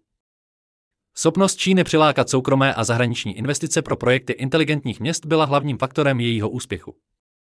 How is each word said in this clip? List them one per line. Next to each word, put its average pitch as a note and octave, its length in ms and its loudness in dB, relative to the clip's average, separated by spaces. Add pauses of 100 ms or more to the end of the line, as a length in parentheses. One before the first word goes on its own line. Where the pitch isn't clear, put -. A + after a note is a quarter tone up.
(1160)
Schopnost F#3 400 2
Číny F#3 280 2
přilákat D3+ 460 2
soukromé C3+ 440 2
a A2+ 100 -2
zahraniční A2+ 540 -2
investice C#3+ 440 -2
pro - 140 -4
projekty B2+ 380 0
inteligentních C#3 640 -2
měst D3+ 260 -4
byla D#3 200 2
hlavním C#3+ 320 0
faktorem C3+ 420 0
jejího A2+ 300 0
úspěchu. - 460 -8 (640)